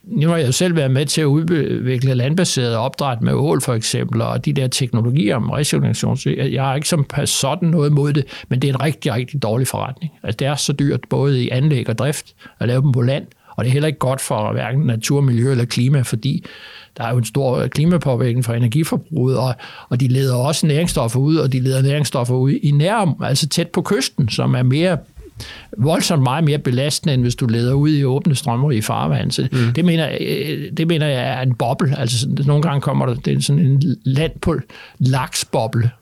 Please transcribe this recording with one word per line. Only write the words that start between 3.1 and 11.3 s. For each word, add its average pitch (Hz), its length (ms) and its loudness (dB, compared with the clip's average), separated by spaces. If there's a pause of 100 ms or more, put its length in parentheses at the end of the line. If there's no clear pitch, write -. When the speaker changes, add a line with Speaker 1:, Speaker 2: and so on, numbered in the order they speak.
Speaker 1:
med 120 120 2
ål, 139 280 0
for 127 120 -2
eksempel, 117 480 -2
og 120 240 -4
de 147 80 0
der 135 140 0
teknologier 127 680 0
om 110 140 -2
recirkulation. 131 680 0
Så 139 120 -2
jeg, 139 240 -2
jeg 131 100 -2
har 135 120 0
ikke 151 140 -4
som 151 240 2
pas-, 143 120 -2
sådan 160 440 -2
noget 151 200 2
imod 147 240 2
det, 151 120 0 (240)
men 127 120 0
det 143 80 2
er 135 40 0
en 131 100 -2
rigtig, 151 300 -2
rigtig 127 300 -4
dårlig 117 240 0
forretning. 117 440 -6 (120)
Altså, 117 160 -6
det 135 80 0
er 147 80 0
så - 180 -2
dyrt, 139 260 0 (100)
både 131 340 2